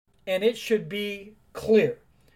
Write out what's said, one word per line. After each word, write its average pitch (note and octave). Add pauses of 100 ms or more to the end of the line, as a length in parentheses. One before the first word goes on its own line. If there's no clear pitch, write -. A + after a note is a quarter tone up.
(260)
and F#3+
it A3+
should F3
be G3+ (180)
clear, G#3+ (380)